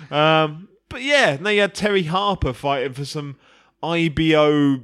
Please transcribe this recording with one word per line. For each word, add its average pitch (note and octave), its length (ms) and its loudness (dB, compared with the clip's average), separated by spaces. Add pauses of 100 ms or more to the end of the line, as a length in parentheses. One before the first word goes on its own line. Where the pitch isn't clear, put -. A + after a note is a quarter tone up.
(100)
Um, D#3 580 0 (200)
but B3+ 140 -12
yeah, C4 360 2
now G3 120 -4
you G#3 100 2
had G3+ 140 0
Terry G3 300 0
Harper F3+ 500 -2
fighting C#3 400 -4
for C#3 100 -10
some C#3+ 320 -12 (440)
I E3 280 -2
B D#3 260 0
O D3 500 4